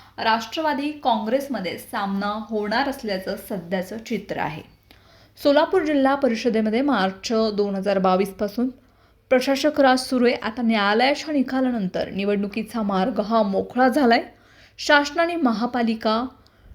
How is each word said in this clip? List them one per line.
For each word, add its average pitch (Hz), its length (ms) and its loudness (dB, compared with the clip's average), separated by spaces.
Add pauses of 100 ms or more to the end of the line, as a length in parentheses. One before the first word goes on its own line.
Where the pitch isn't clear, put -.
(240)
राष्ट्रवादी 277 680 -2
काँग्रेसमध्ये 233 880 -2
सामना 208 720 -6
होणार 220 380 -2
असल्याचं 202 480 -6
सध्याचं 185 600 -6 (100)
चित्र - 320 -6
आहे. 147 240 -4 (800)
सोलापूर 330 400 4
जिल्हा 277 320 2
परिषदेमध्ये 226 680 0
मार्च 202 520 0 (220)
दोन 202 200 0
हजार 196 240 0
बावीस 185 320 2
पासून 214 380 -2 (600)
प्रशासक 269 500 2
राज 262 180 6
सुरू 254 280 2
आहे. 247 80 2
आता 226 280 -6
न्यायालयाच्या 226 720 2
निकालानंतर 247 760 -2
निवडणुकीचा 202 760 -2
मार्ग 202 380 0
हा 220 220 2
मोकळा 196 460 2
झालाय. 247 340 4 (560)
शासनाने 294 580 2
महापालिका, 233 880 0 (500)